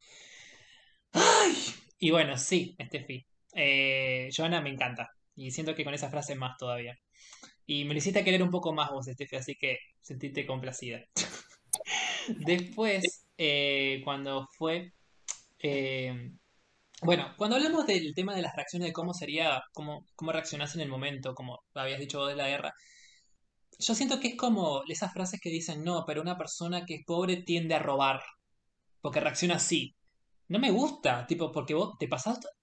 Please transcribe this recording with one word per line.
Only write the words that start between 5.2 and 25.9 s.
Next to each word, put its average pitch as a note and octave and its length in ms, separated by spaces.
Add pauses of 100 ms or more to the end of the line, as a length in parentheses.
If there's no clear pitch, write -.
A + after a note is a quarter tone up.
y C3 140
siento D#3 240
que D3+ 100
con C#3+ 100
esa C#3+ 160
frase C#3+ 260
más B2+ 220
todavía. B2 380 (680)
Y C#3+ 180
me D3 100
lo D3+ 40
hiciste F#3+ 260
querer F#3 180
un F3+ 80
poco E3+ 220
más D3 180
vos, C3+ 180
Estefi, C3 280
así C3 200
que C3 220 (220)
sentite C#3 460
complacida. B2+ 540 (160)
<laughs> - 1120
Después, F#3 1000 (120)
eh, C#3 680
cuando C#3 420 (100)
fue, E3+ 360 (680)
eh, C3 720 (720)
bueno, E3+ 340
cuando G#3+ 200
hablamos D#4 300
del E3 280
tema G3 200
de F#3 80
las C#3+ 140
reacciones, F3 320
de - 40
cómo F3 220
sería, D3 480 (100)
cómo, D3+ 340 (100)
cómo D#3+ 160
reaccionás D3+ 420
en E3 80
el C#3+ 60
momento, C3+ 460
como B2+ 260 (140)
habías C3+ 260
dicho C#3+ 180
vos C#3 100
de C#3+ 80
la C#3 120
guerra, C#3+ 240 (1080)
yo - 160
siento C4+ 260
que C#4 80
es A#3+ 80
como F3+ 520
esas F#3 240
frases F#3 300
que E3+ 80
dicen, E3 340
"No, F3 220